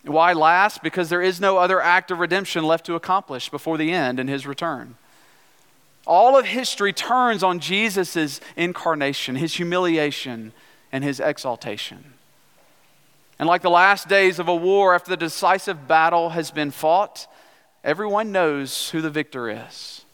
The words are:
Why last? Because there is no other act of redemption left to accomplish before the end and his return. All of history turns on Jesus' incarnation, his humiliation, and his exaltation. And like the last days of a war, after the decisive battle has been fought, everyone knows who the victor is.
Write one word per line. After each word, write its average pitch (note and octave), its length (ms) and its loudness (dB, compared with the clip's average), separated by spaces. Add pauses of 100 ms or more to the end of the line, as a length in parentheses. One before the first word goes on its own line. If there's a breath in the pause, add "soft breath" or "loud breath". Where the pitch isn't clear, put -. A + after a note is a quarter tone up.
Why D#3+ 280 4
last? E3+ 500 4
Because E3 240 -2
there F3 140 0
is F3+ 180 0
no G3 180 2
other F3+ 220 4
act F3+ 320 2
of F3 80 -4
redemption F3 460 -2
left D#3+ 220 0
to E3+ 80 -4
accomplish E3+ 520 -4
before D#3+ 300 -6
the D#3 160 -2
end C3 260 -2
and C3 100 -4
his C#3 160 -6
return. C3 520 -8 (1080 soft breath)
All A3+ 320 6
of B3 80 4
history G3+ 460 -2
turns A#3 500 0
on F3 200 0
Jesus' F#3 800 -2 (160 loud breath)
incarnation, D3+ 800 -2
his D#3+ 160 -4
humiliation, D3+ 960 -2 (400 soft breath)
and C3+ 140 -4
his C#3 160 -4
exaltation. B2 920 -6 (1200)
And C#3+ 80 -2
like F3 140 2
the F3+ 80 2
last F#3 400 4
days F#3+ 300 4
of E3+ 100 -2
a F3+ 60 2
war, F#3 380 4
after F3 160 0
the F3+ 60 -2
decisive E3+ 720 -2
battle E3 440 2
has E3 200 -6
been D3 200 -4
fought, E3+ 540 0 (560 soft breath)
everyone G#3 520 -2
knows C#3+ 560 -2
who E3 100 -4
the D#3+ 100 -4
victor C3 400 -6
is. - 540 -14 (100)